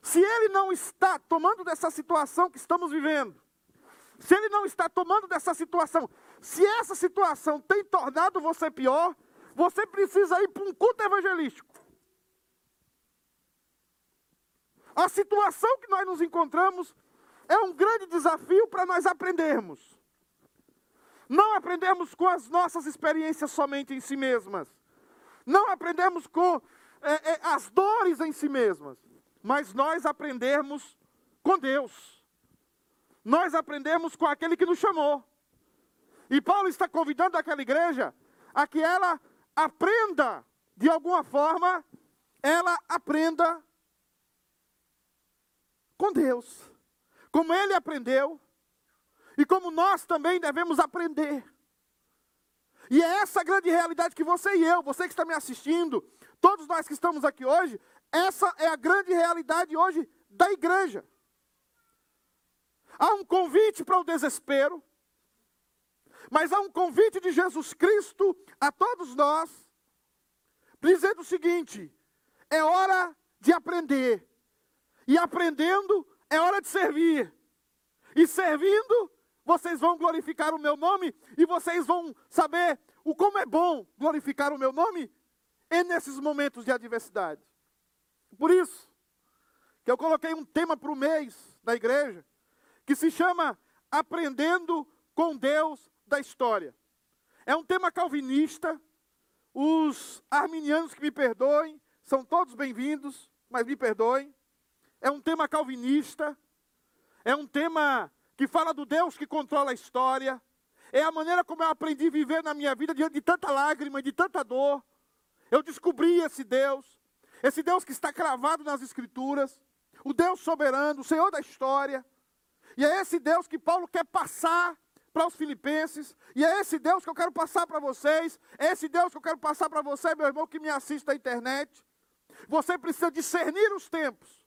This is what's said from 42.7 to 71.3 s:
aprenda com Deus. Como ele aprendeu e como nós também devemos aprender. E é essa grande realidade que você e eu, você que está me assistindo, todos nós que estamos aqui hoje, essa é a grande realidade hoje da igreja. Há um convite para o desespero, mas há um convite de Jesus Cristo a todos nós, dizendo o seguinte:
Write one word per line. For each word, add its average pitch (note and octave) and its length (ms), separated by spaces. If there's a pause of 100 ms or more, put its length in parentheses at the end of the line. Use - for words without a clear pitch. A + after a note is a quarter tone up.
aprenda D#4+ 760 (2250)
com G4+ 140
Deus. C4 600 (600)
Como E4 220
ele G4 200
aprendeu C#4 680 (960)
e C#4+ 80
como F#4 260
nós F4 340
também E4+ 340
devemos D#4+ 400
aprender. D4+ 640 (1500)
E C4+ 120
é F4 200
essa F#4 220
grande F4+ 260
realidade E4+ 460
que - 80
você F4+ 320
e E4 80
eu, E4+ 200
você C#4 220
que - 80
está D#4+ 120
me E4 80
assistindo, D4 680 (380)
todos F4 280
nós D#4+ 200
que D4+ 60
estamos D4+ 320
aqui C4+ 180
hoje, C#4+ 360 (320)
essa F4+ 480
é D#4+ 80
a D#4+ 80
grande F4+ 360
realidade E4+ 640
hoje E4 320 (220)
da F4 220
igreja. E4+ 520 (2000)
Há E4+ 160
um G4+ 100
convite F4+ 580
para F#4 160
o F4+ 40
desespero, D4 800 (1500)
mas D#4 240
há G4+ 60
um G4+ 100
convite F4+ 500
de F4+ 120
Jesus D#4+ 420
Cristo G4 640 (220)
a C#4+ 120
todos F4+ 440
nós, D4+ 340 (1300)
dizendo F4+ 420
o D4 40
seguinte: D#4+ 640 (600)